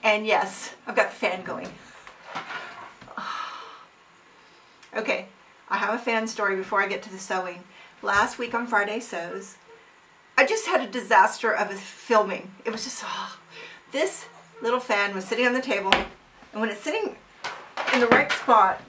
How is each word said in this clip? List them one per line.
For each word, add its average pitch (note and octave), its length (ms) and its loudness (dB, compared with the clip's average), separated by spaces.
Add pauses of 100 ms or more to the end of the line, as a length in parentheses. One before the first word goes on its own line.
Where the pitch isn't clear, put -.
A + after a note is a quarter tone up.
And G#3+ 220 2
yes, G3+ 460 0 (160)
I've A3 80 -6
got A3 160 2
the - 40 -14
fan F#3 280 -2
going. F3+ 240 -8 (680)
<sighs> - 880 -12 (1700)
Okay, - 340 -2 (420)
I G3 80 0
have G#3+ 160 0
a A#3 40 0
fan A3+ 300 0
story G3 300 0
before G3 240 0
I G3+ 60 2
get G3 160 -4
to A3 60 -14
the F#3+ 80 -12
sewing. F#3 460 -6 (380)
Last G#3+ 360 2
week A#3+ 160 -4
on A#3+ 140 0
Friday G#3+ 320 2
Sews, F#3 560 -8 (840)
I C4+ 80 6
just A4 220 0
had - 140 2
a B3 60 -6
disaster A3 680 4
of G3+ 180 0
a G3 40 -6
filming. G3 760 0 (140)
It A#3 60 -2
was A3 120 -6
just, - 220 -8
oh, - 320 -8 (560)
this E4 320 0 (360)
little A#3+ 200 2
fan G3+ 340 2
was F#3+ 80 -4
sitting A#3 240 2
on A#3+ 60 4
the B3+ 80 0
table, G3 320 2
and - 680 -4
when A3 100 0
it's G3+ 120 -6
sitting G4+ 340 -2 (800)
in C4 80 4
the A#3+ 60 4
right F#3+ 240 4
spot G#3 580 4